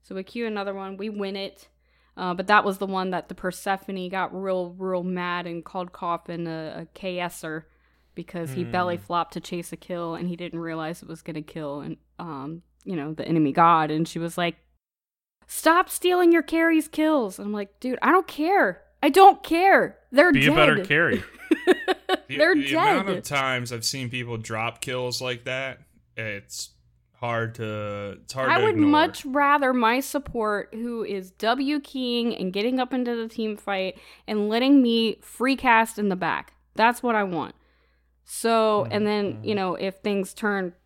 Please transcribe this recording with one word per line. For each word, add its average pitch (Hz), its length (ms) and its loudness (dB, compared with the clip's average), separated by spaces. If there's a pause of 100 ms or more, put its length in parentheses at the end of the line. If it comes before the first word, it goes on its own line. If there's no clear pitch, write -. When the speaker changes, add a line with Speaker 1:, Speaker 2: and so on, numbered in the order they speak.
Speaker 1:
So - 140 -16
we 190 80 -8
queue 233 220 -6
another 202 280 -6
one. 196 220 -10
We 202 120 -8
win 202 280 -6
it. 196 320 -12 (480)
Uh, 185 180 -4
but 185 120 -6
that 208 180 6
was 190 140 0
the 196 80 -4
one 185 240 -2
that 175 180 -6
the 180 60 -12
Persephone 190 720 -6
got 190 260 -6
real, 185 440 -4
real 185 260 -4
mad 175 420 -4
and 170 160 -10
called 180 300 -10
Coffin 170 540 -6
a, 160 340 -8
a 165 140 -14
K 180 260 -8
S 175 240 -8
er 160 240 -10 (460)
because 170 400 -10
he 175 100 -4
Speaker 2:
Hmm. 175 80 -8
Speaker 1:
belly 180 240 -2
flopped 170 380 -4
to 170 60 -6
chase 175 320 -10
a 170 40 -14
kill, 170 400 -8
and 175 120 -6
he 175 60 -6
didn't 170 260 -10
realize 160 420 -8
it - 60 -20
was - 140 -14
gonna 156 200 -10
kill, 147 380 -10
and, 156 180 -10 (200)
um, 160 440 -12 (220)
you 190 120 -6
know, 151 160 -6
the 151 160 -8
enemy 156 240 2
god. 165 380 6
And 160 180 0
she - 100 -10
was 165 200 -6
like, 170 180 -2 (920)
"Stop 339 440 2
stealing 359 420 4
your 339 100 6
carries' 330 460 2
kills." 294 500 0
And 202 100 -8
I'm 208 40 -4
like, 202 280 -8
"Dude, 254 200 -4
I 247 120 4
don't 349 140 4
care. 302 560 0 (200)
I 285 80 6
don't 381 320 10
care. 330 560 4 (120)
They're 311 220 6
Speaker 2:
Be 143 140 6
a - 80 6
better 151 220 6
Speaker 1:
dead." 135 120 -4
Speaker 2:
carry. 160 400 2
Speaker 1:
<laughs> - 40 -20 (960)
Speaker 3:
The, 269 100 -6
Speaker 1:
They're 330 180 6
Speaker 3:
the 277 180 0
amount 311 320 2
Speaker 1:
dead. 190 120 -2
Speaker 3:
of - 60 -10
times 127 480 -2
I've 117 120 -8
seen 131 260 -4
people 120 260 -8
drop 110 440 -6
kills 123 420 -6
like 120 220 -6
that, 131 340 -8 (380)
it's - 540 -10 (500)
hard 113 360 -4
to, 104 680 -8
it's - 100 -18
hard 185 180 -2
Speaker 1:
I - 80 4
Speaker 3:
to 403 60 2
Speaker 1:
would 427 100 2
Speaker 3:
ignore. 302 160 4
Speaker 1:
much 311 340 2
rather 285 480 2
my 240 280 2
support, 220 720 -4
who 233 320 -8
is 190 280 -8
W 269 480 0
keying 240 540 -2
and 185 180 -6
getting 240 280 0
up 254 120 -2
into 247 220 -2
the 226 140 -6
team 220 280 -6
fight 190 400 -4 (300)
and 208 220 -2
letting 262 340 6
me 226 400 2
free 262 320 -2
cast 226 460 2
in 208 80 0
the 185 80 0
back. 160 380 -4 (200)
That's 233 260 2
what 240 140 0
I 214 80 0
want. 170 320 -4 (680)
So, 220 640 2
Speaker 2:
Mm-hmm. - 60 -6
Speaker 1:
and 208 140 0
then, 208 200 0
you - 240 -6
Speaker 2:
Mm-hmm. 214 60 0
Speaker 1:
know, 185 200 -2
if 190 220 -6
things 196 360 -4
turn 196 380 -2 (140)